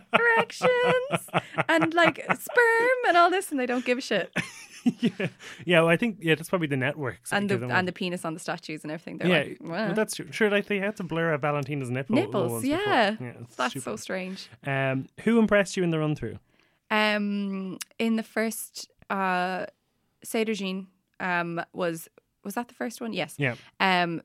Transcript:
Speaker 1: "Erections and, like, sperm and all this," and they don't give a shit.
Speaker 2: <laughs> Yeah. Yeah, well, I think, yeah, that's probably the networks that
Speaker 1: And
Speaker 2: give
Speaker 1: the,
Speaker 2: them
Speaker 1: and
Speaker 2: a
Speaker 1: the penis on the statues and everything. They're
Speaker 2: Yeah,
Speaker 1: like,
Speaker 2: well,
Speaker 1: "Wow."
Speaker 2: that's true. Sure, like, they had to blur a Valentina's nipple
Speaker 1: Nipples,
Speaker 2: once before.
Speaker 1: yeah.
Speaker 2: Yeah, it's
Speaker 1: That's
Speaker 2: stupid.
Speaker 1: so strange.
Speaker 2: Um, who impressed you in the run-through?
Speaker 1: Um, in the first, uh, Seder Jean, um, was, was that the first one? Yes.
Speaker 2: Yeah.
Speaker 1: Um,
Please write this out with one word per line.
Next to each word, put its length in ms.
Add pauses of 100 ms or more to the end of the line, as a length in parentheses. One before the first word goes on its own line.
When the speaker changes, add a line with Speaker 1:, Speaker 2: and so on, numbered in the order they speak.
(120)
Speaker 1:
"Erections 1160 (400)
and, 260
like, 220 (220)
sperm 600 (100)
and 80
all 140
this," 200
and 100
they 60
don't 180
give 140
a 20
shit. 360
Speaker 2:
<laughs> 60 (580)
Yeah. 260 (380)
Yeah, 160
well, 80
I 80
think, 240
yeah, 160
that's 120
probably 200
the 80
networks 540
that 80
Speaker 1:
And 100
Speaker 2:
give 100
Speaker 1:
the, 80
Speaker 2:
them 100
Speaker 1:
and 120
Speaker 2:
a 20
Speaker 1:
the 20
penis 320
on 100
the 40
statues 460
and 80
everything. 260
They're 100
Speaker 2:
Yeah, 100
Speaker 1:
like, 220
Speaker 2:
well, 280
Speaker 1:
"Wow." 60
Speaker 2:
that's 200
true. 160
Sure, 180
like, 180
they 120
had 200
to 40
blur 300
a 60
Valentina's 520
nipple 240
Speaker 1:
Nipples, 380
Speaker 2:
once 120
before. 220
Speaker 1:
yeah. 340
Speaker 2:
Yeah, 200
it's 160
Speaker 1:
That's 160
Speaker 2:
stupid. 120
Speaker 1:
so 120
strange. 520 (160)
Speaker 2:
Um, 420 (180)
who 160
impressed 360
you 60
in 80
the 80
run-through? 400 (520)
Speaker 1:
Um, 880 (200)
in 180
the 60
first, 680 (220)
uh, 560 (560)
Seder 320
Jean, 320 (320)
um, 420 (120)
was, 360 (360)
was 100
that 140
the 60
first 260
one? 120
Yes. 260
Speaker 2:
Yeah. 180 (240)
Speaker 1:
Um, 440